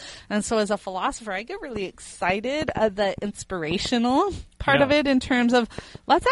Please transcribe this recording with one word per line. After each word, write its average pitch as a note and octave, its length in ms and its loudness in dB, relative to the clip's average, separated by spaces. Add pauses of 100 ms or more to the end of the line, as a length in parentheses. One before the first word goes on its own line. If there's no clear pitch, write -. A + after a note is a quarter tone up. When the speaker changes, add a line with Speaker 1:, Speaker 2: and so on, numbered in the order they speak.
(300)
Speaker 1:
And G#3 140 -2
so A3+ 140 0
as G#3 120 0
a G#3 80 2
philosopher, G3+ 540 -6
I G3 100 -4
get F#4 180 -10
really A3+ 260 -6
excited A3 920 -2
at G#3+ 180 2
the G3 260 0
inspirational A#3 1120 -2 (280)
part C#4 180 4
Speaker 2:
Yeah. C#4+ 60 6
Speaker 1:
of C4+ 80 4
it D4 160 4
in C4 100 4
terms B3 360 2
of A#3+ 140 4 (380)
let's D#4+ 240 4